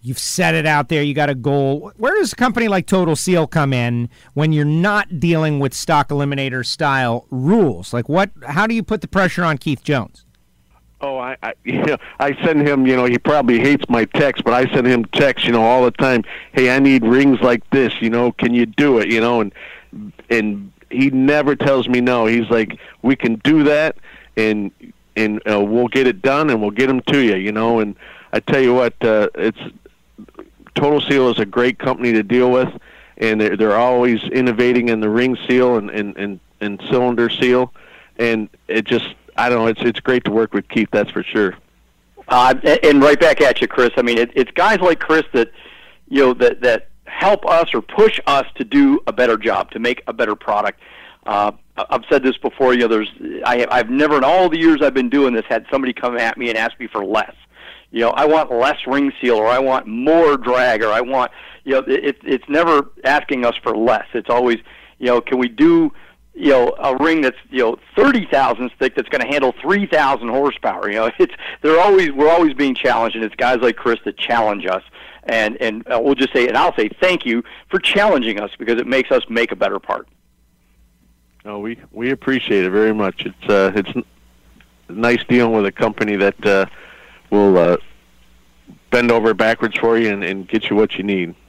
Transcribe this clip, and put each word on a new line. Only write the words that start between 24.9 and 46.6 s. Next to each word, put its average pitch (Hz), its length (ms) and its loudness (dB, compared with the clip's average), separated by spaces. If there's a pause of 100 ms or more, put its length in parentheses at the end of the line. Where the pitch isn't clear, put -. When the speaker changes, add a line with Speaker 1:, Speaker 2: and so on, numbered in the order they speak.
Speaker 2:
and, 107 340 -2
uh, 104 120 2
we'll 117 260 0
get 131 180 2
it 98 160 0
done, 143 260 0
and 113 140 0
we'll 104 80 -2
get 120 180 0
'em 131 200 0
to 143 100 2
you," 110 180 2
you 98 160 -4
know. 113 280 0
And 104 140 -4 (380)
I 110 80 -2
tell 139 220 0
you 123 100 4
what, 123 220 0 (100)
uh, 107 300 2
it's, 107 240 -4 (1160)
Total 143 280 2
Seal 135 280 2
is 110 80 -2
a 107 80 -2
great 123 320 0
company 123 340 -2
to 110 100 2
deal 123 280 2
with, 127 180 2 (500)
and 110 220 0
they're, 104 160 0
they're 107 200 2
always 123 480 2
innovating 123 640 0
in 113 120 -2
the 107 100 0
ring 123 260 0 (100)
seal 123 300 2
and, 101 140 -4
and, 101 260 -8
and, 98 240 -8 (220)
and 101 280 -8
cylinder 123 380 0
seal, 127 440 0 (460)
and 113 300 -2 (200)
it 107 180 -2
just, - 280 -2 (240)
I 120 100 0
don't 123 100 0
know, 113 80 0
it's, 113 160 -2
it's 117 180 -2
great 127 240 0
to - 60 -4
work 110 240 0
with 101 140 -4
Keith, 110 240 -2
that's 104 180 0
for - 120 -6
sure. 101 320 -2 (760)
Speaker 3:
Uh, 127 340 4
a-, 147 220 2
and 143 180 6
right 147 160 6
back 156 220 4
at 127 200 2
you, 117 80 -2
Chris. 120 280 2
I 127 60 0
mean, 120 160 0
it, 123 160 0
it's 127 160 0
guys 190 300 0
like 165 200 2
Chris 156 320 0
that, 117 180 0 (580)
you 139 140 2
know, 127 120 4
that, 120 280 2